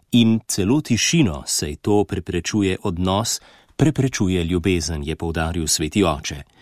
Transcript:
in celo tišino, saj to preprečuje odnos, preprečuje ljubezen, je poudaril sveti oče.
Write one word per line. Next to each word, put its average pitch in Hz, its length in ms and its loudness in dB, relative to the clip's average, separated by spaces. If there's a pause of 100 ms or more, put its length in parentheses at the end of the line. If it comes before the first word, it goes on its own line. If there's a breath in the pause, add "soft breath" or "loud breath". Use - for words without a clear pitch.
(120)
in 113 360 6
celo 107 320 2
tišino, 113 680 0
saj 73 300 -4
to 104 280 2
preprečuje 92 800 -2
odnos, 95 580 -2 (360 soft breath)
preprečuje 117 680 2
ljubezen, 82 580 0
je 76 140 -6
poudaril 82 500 -4
sveti 92 380 0
oče. 73 380 -2 (200 soft breath)